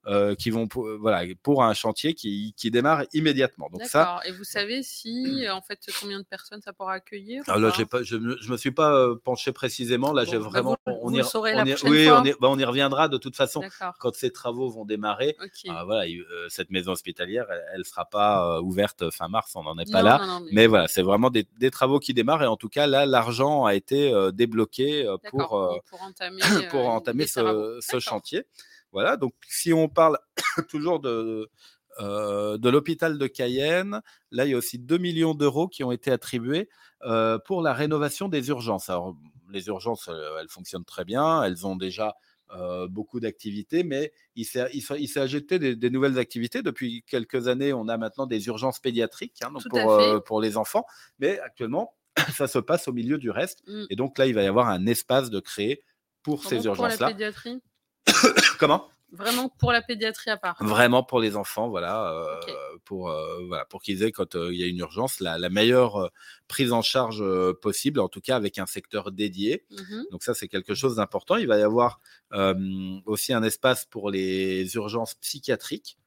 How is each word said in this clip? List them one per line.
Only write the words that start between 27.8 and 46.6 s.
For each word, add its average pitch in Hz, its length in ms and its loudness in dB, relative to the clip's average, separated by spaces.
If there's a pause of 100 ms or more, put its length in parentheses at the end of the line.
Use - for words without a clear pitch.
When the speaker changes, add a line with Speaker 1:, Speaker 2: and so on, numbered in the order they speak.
Speaker 1:
ce - 60 -10 (100)
Speaker 2:
D'accord. 117 40 -2
Speaker 1:
chantier. 131 440 -6 (480)
Voilà, 143 220 0
donc 135 180 -4 (140)
si - 240 -2
on 160 160 4
parle 160 300 4 (180)
<coughs> - 340 -4
toujours 156 300 -2
de, 113 500 -4 (520)
euh, 104 560 -2
de 120 120 4
l'hôpital 151 480 2
de 139 100 0
Cayenne, 160 760 -2 (300)
là, 123 140 0
il 139 60 0
y - 20 2
a 123 40 2
aussi 123 220 -4
deux 135 180 0
millions 165 360 2
d'euros 147 360 2
qui - 160 -8
ont 123 80 0
été 131 180 -2
attribués, 127 560 -2 (360)
euh, 113 420 2
pour 185 160 -2
la 147 120 2
rénovation 147 540 -2
des 143 220 -2
urgences. 113 400 -2
Alors, 90 260 -4 (340)
les 98 180 -8
urgences, 104 420 -6
euh, 78 320 -10
elles 80 80 -16
fonctionnent 90 340 -14
très - 220 -10
bien, 147 360 0
elles 92 240 -2
ont 95 120 -4
déjà, 95 380 -6 (380)
euh, 90 360 -8
beaucoup 107 320 -10
d'activités, 107 640 -6
mais 147 260 -6 (240)
il 117 80 -8
s'est, 127 300 -4
il 139 80 -6
s'est, 147 200 -8
il 135 60 -6
s'est 143 140 -4
ajouté 147 360 -2
des, 131 200 0
des 123 120 0
nouvelles 131 300 2
activités. 120 420 -4